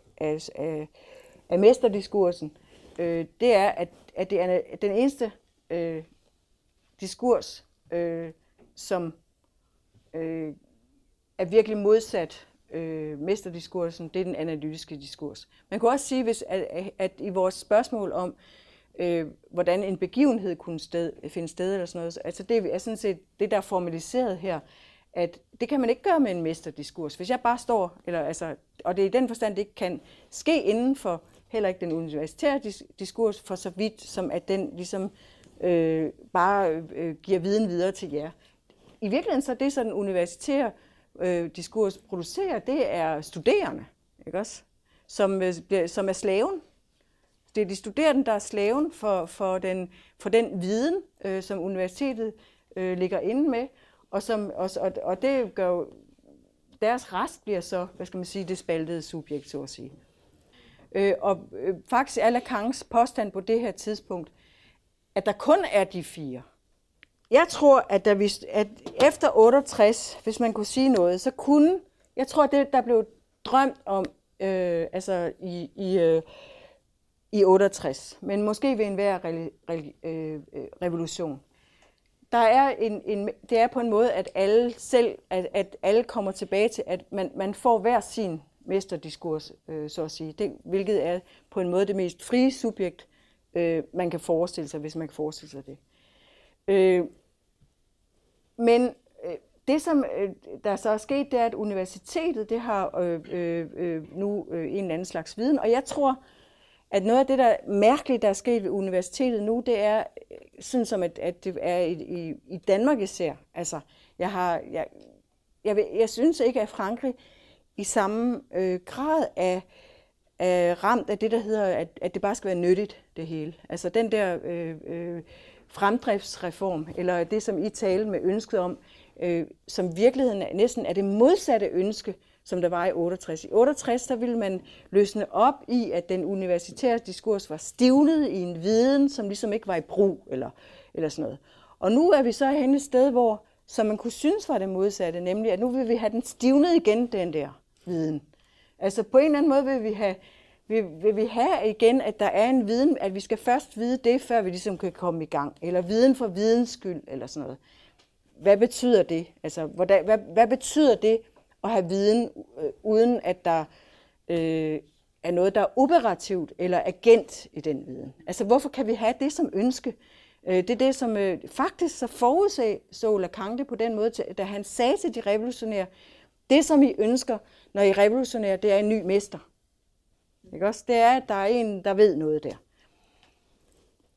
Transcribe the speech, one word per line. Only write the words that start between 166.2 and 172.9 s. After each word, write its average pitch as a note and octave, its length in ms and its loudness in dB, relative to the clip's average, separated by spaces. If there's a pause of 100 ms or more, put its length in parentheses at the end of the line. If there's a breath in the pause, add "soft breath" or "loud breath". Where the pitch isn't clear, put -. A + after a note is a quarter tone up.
eller F3+ 280 0
agent - 680 4
i D#3 80 -8
den D3+ 260 -6
viden? C3 260 -14 (140)
Altså, F3+ 160 -6
hvorfor C4 260 2
kan A#3+ 180 -4
vi A3+ 60 0
have A3+ 260 0
det C#4+ 140 -2
som E4 200 -2
ønske? B3 400 -2 (540 soft breath)
Øh, F#3 80 2
det F#3 140 2
er A#3+ 60 0
det, C4 200 2
som, A3+ 220 -2
øh, F#3+ 200 0 (100)
faktisk E4+ 500 -4
så A#3+ 100 -4
forudså A#3+ 1080 0